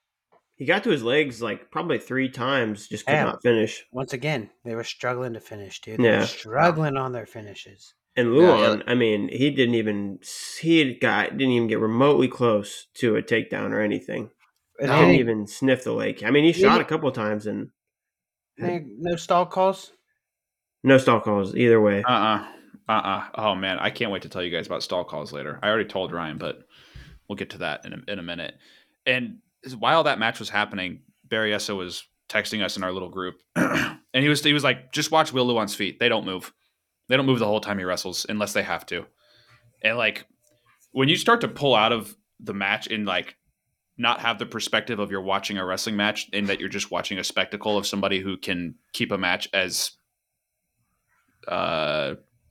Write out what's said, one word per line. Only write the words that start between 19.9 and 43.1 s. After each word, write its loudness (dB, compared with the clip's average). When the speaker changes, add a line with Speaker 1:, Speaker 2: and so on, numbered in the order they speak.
Speaker 1:
No 8
stall 4
calls 0
either 6
way. 4
Speaker 3:
Uh-uh. 2
Uh-uh. 0
Oh, 0
man. -2
I -2
can't -4
wait -6
to -16
tell -8
you -4
guys -4
about -6
stall -4
calls -10
later. -10
I 0
already 0
told -6
Ryan, -8
but -10
we'll -8
get -10
to -18
that -8
in -16
a, -14
in -8
a -12
minute. -10
And -2
while 4
that 2
match -2
was -10
happening, -4
Berryessa -2
was -10
texting -2
us -4
in -6
our -4
little -8
group, -10
<clears throat> -12
and -2
he 2
was, 2
he 4
was 0
like, 0
"Just -2
watch 2
Will 2
Luan's 0
feet. -4
They 2
don't 0
move. -8
They 4
don't 2
move 4
the 0
whole 2
time -4
he -6
wrestles -4
unless -4
they 0
have -4
to." -8
And, 0
like, -2
when 2
you 4
start 2
to -2
pull 2
out 6
of -4
the -10
match -4
and, -4
like, -4